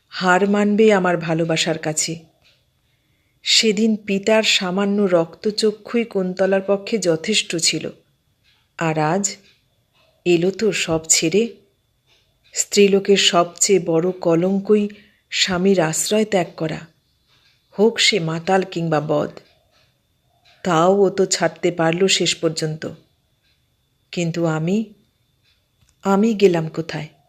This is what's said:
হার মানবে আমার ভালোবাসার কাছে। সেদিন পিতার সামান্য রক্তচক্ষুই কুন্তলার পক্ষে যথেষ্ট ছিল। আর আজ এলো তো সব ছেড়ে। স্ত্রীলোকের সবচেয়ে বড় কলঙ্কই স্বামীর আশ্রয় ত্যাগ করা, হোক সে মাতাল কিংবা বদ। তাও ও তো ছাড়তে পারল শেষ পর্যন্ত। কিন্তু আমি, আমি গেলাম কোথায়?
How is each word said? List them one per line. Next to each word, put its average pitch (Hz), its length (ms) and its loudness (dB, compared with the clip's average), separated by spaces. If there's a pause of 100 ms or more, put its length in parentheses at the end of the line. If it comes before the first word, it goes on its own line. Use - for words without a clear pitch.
(140)
হার 185 360 2
মানবে 208 440 2
আমার 180 240 2
ভালোবাসার 165 640 -2
কাছে। 160 340 -6 (1300)
সেদিন 220 500 2
পিতার 208 480 0
সামান্য 202 580 -2
রক্তচক্ষুই 208 1040 -2
কুন্তলার 190 600 -2
পক্ষে 202 300 -2
যথেষ্ট 180 580 -2
ছিল। 165 300 -4 (960)
আর 160 200 -2
আজ 170 260 -2 (1000)
এলো 175 260 2
তো 220 200 -2
সব 160 380 -2
ছেড়ে। 180 340 2 (1080)
স্ত্রীলোকের 196 640 2
সবচেয়ে 175 680 2
বড় 165 260 0
কলঙ্কই 196 720 0 (480)
স্বামীর 185 500 0
আশ্রয় 208 440 -2
ত্যাগ 180 320 -2
করা, 160 240 -6 (960)
হোক 226 240 4
সে - 200 2
মাতাল 170 440 0
কিংবা 165 380 -2
বদ। 147 300 -2 (1300)
তাও 175 380 4
ও 190 80 4
তো 190 160 0
ছাড়তে 175 460 -2
পারল 170 360 0
শেষ 180 280 0
পর্যন্ত। 156 480 -4 (1300)
কিন্তু 170 320 -4
আমি, 160 320 -2 (1300)
আমি 196 300 2
গেলাম 180 340 2
কোথায়? 156 420 -10 (200)